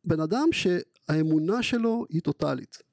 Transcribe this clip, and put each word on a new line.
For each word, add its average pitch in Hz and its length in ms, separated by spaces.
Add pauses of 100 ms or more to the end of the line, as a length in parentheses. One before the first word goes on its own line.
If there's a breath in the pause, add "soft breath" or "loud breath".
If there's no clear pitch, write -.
בן 156 160
אדם 226 320
שהאמונה 160 1080
שלו 233 460
היא 156 140
טוטלית, 143 560 (140)